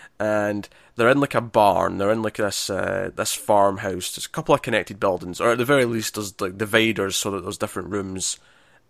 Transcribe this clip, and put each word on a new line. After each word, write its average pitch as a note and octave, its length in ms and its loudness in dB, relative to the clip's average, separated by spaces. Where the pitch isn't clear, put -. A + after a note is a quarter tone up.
And G#2 460 -2
they're A#2 120 4
in, C#3 120 4
like, C#3 120 0
a B2 60 2
barn. F#2+ 580 2
They're G2 140 2
in, A2+ 100 0
like, G#2+ 140 -4
this, - 340 -2
uh, F#2+ 460 -4
this G#2 180 -4
farmhouse. G2 800 2
There's - 120 -10
a - 40 -12
couple D#3+ 240 0
of C3+ 80 2
connected G#2 380 -2
buildings, F2+ 400 -2
or A#2 120 2
at A#2 60 2
the B2 60 0
very C3+ 220 4
least, A#2 300 -4
there's, G#2 260 -6
like, F#2+ 160 -6
dividers G#2 580 2
so - 160 -2
that G2 120 -4
there's F#2+ 140 -8
different G2 320 -6
rooms F#2+ 480 -6